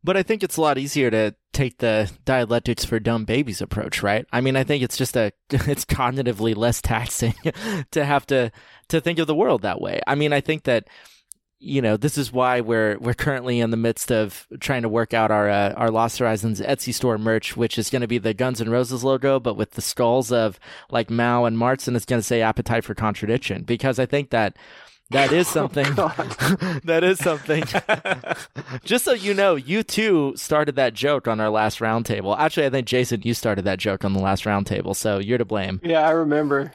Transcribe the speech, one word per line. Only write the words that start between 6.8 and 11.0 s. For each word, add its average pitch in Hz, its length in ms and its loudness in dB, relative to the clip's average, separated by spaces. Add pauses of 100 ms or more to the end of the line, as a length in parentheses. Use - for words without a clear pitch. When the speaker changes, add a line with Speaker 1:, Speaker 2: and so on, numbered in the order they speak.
Speaker 1:
taxing 113 520 -2 (300)
<laughs> 196 280 -6
to 147 140 0
have 143 220 2
to, 123 240 0 (380)
to 160 120 2
think 170 180 -2
of 156 80 0
the 151 80 2
world 170 280 2
that 95 180 -4
way. 92 260 -4
I 127 80 2
mean, 147 160 2
I 143 100 2
think 156 220 -2
that, 117 240 2 (720)